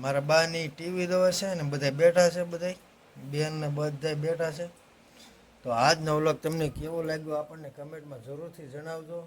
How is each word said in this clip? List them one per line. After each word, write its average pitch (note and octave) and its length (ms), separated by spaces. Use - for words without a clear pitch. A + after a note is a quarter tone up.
મારા C#3 280
બાની E3 380
ટી E3+ 260
વી F3+ 120
જોવે F#3 300
છે G3 100
અને E3+ 240
બધા C#3 280
બેઠા F3 360
છે, F3+ 80
બધાય E3+ 340
બેન D3+ 300
ને D3+ 60
બધાય D3+ 460
બેઠા D#3+ 340
છે. E3+ 80
તો B2+ 60
આજનો D#3 480
વ્લોગ D#3 240
તમને D#3+ 320
કેવો D#3+ 280
લાગ્યો D#3 340
આપણને D3+ 400
કમેન્ટમાં D3 480
જરૂરથી D#3 480
જણાવજો. D#3+ 540